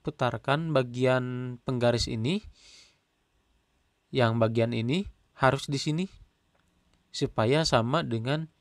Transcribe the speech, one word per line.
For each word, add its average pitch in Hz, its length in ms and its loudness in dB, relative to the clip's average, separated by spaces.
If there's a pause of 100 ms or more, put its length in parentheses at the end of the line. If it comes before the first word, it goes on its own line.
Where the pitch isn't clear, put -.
putarkan 143 720 -2
bagian 127 840 0 (120)
penggaris 120 400 2
ini, 123 320 -2 (1700)
yang 117 320 2
bagian 113 320 2
ini 120 320 -2 (320)
harus 135 320 2
di 139 80 -4
sini 160 320 -4 (1040)
supaya 139 560 0
sama 127 380 2
dengan 127 420 -4 (120)